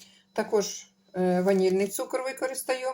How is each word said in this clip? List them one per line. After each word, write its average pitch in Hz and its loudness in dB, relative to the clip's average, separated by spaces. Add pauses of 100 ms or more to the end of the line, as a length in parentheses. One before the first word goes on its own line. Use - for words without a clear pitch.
(320)
Також, - -2 (300)
е, 180 2
ванільний 190 4
цукор 254 -4
використаю, 262 -4